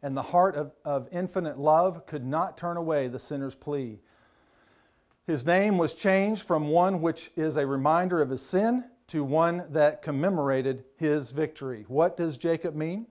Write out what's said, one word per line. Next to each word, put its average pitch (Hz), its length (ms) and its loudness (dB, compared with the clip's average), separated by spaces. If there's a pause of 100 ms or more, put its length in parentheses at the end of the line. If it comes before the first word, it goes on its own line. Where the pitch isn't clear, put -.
and 135 140 -6
the 135 60 -4
heart 180 340 4
of, 147 160 -6 (120)
of 135 280 -2
infinite 175 460 -4
love 160 480 4
could 143 180 -8
not 160 320 -2
turn 170 200 -6
away 160 300 0
the 123 120 -6
sinner's 139 360 -8
plea. 131 460 -6 (1300)
His 143 180 -2
name 190 320 4
was 170 180 0
changed 196 480 2
from 151 260 0
one 175 320 4
which 160 360 -4
is 156 200 0
a 143 100 2
reminder 156 560 2
of 131 80 0
his 131 120 -6
sin 233 420 0 (240)
to 156 140 -2
one 165 480 2
that 151 320 2
commemorated 139 840 0 (120)
his 147 340 0
victory. 135 560 -6
What 165 300 2
does 160 200 -2
Jacob 165 380 -2
mean? 170 360 -6